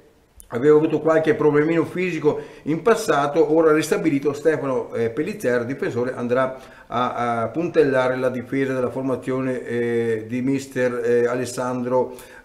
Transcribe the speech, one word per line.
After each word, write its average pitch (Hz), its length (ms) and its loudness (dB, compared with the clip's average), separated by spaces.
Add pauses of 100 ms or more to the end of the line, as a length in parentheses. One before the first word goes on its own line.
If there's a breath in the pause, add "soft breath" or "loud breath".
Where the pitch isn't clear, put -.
(500)
aveva 143 260 6
avuto 156 240 2
qualche 160 340 2
problemino 151 500 2
fisico 160 560 0 (240 loud breath)
in 160 180 -2
passato. 156 720 2
Ora 160 180 6
ristabilito 151 600 0
Stefano, 135 600 -2
eh, 113 180 -2
Pellizzero, 147 520 -2
difensore, 127 520 -4
andrà 123 420 -2 (320 loud breath)
a, 120 540 -2
a 110 60 -2
puntellare 135 680 2
la 127 120 0
difesa 131 440 -4
della 123 180 -2
formazione, 131 760 -4
eh, 117 640 -2
di 123 160 -6
mister, 127 600 -2
eh, 120 220 2
Alessandro, 127 880 -2 (300 loud breath)